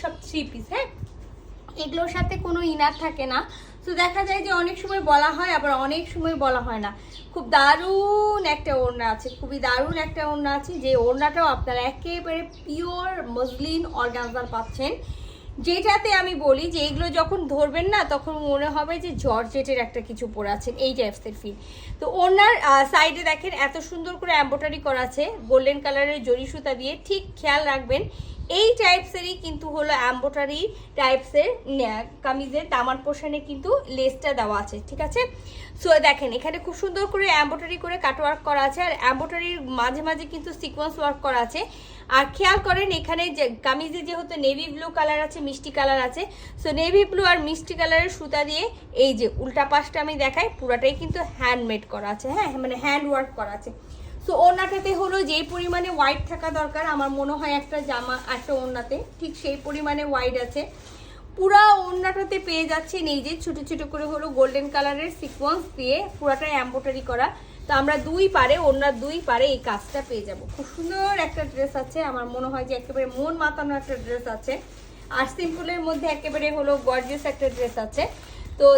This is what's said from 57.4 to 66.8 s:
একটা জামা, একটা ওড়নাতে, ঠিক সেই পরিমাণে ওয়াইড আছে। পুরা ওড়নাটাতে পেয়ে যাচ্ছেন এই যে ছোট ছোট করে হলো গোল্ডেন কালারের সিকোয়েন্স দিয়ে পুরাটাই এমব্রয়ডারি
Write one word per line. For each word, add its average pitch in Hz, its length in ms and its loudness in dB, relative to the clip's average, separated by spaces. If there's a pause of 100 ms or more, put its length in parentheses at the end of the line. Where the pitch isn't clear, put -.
একটা 302 160 -6 (120)
জামা, 254 260 -4 (200)
একটা 254 240 -6
ওড়নাতে, 254 360 -4 (240)
ঠিক 320 120 -8 (100)
সেই 285 240 -4
পরিমাণে 294 460 -2
ওয়াইড 254 240 0 (100)
আছে। 285 160 -6 (760)
পুরা 403 240 8 (240)
ওড়নাটাতে 381 520 -2 (100)
পেয়ে 320 240 0
যাচ্ছেন 320 320 -4 (100)
এই 277 140 -2
যে 311 60 -6 (100)
ছোট 320 140 -4 (120)
ছোট 320 120 -6 (120)
করে 302 200 -4
হলো 302 120 -4 (120)
গোল্ডেন 269 380 4
কালারের 285 360 0 (100)
সিকোয়েন্স 302 420 -2 (140)
দিয়ে 262 200 2 (200)
পুরাটাই 294 360 0 (100)
এমব্রয়ডারি 262 480 -4